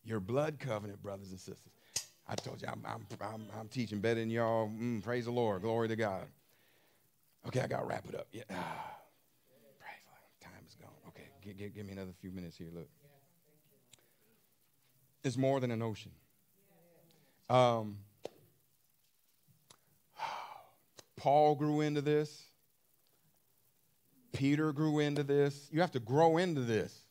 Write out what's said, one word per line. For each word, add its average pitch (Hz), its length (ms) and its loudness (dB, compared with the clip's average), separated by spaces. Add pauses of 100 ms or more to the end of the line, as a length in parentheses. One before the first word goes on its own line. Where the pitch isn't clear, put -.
Your 110 160 -2
blood 139 380 0
covenant 104 440 -6
brothers 98 280 -10
and 92 80 -12
sisters. - 340 -16 (560)
I - 60 -4
told - 260 -8
you, - 80 -8
I'm, 113 180 -8
I'm, 110 200 -8 (160)
I'm, 110 240 -8 (120)
I'm 110 100 -10
teaching 107 320 -4
better 113 200 2
than 113 80 -2
y'all. 113 400 2
Mm, 113 340 -4
praise 120 220 -2
the 120 60 -4
Lord. 110 320 2
Glory 113 260 2
to 110 80 0
God. 101 300 -2 (1200)
Okay, 127 140 0
I - 60 -2
gotta - 200 -2
wrap - 200 -4
it - 80 -10
up. - 180 -8
Yeah. 113 180 -12
Ah, 87 480 -8 (800)
praise - 260 -18
the - 80 -20
Lord. - 420 -20
Time - 120 -20
is - 80 -20
gone. - 160 -20 (180)
Okay, 78 200 -20 (140)
gi-, 101 120 -12
gi-, 101 160 -8
give 104 160 -10
me 98 60 -10
another 95 280 -8
few 95 100 -10
minutes 90 280 -10
here. 82 160 -10
Look. 80 140 -10 (2250)
It's 127 140 0
more 135 200 4
than 123 120 0
an 113 100 -2
ocean. 110 320 -6 (1400)
Um, 117 480 6 (2250)
<sighs> - 20 -16 (960)
Paul 151 380 6
grew 151 260 2
into 147 220 0
this. 151 420 0 (1900)
Peter 147 400 4
grew 151 260 2
into 147 240 2
this. 143 500 4
You 156 80 2
have 175 120 2
to 123 80 0
grow 156 360 6
into 170 240 2
this. 113 340 2 (160)